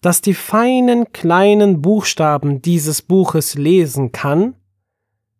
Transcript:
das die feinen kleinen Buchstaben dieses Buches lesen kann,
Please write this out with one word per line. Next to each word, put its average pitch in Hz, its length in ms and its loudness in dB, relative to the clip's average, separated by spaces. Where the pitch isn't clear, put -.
das 180 180 0
die 202 140 -2
feinen 240 800 0
kleinen 196 680 2
Buchstaben 147 800 -2
dieses 156 400 -2
Buches 175 540 0
lesen 143 560 0
kann, 170 440 -2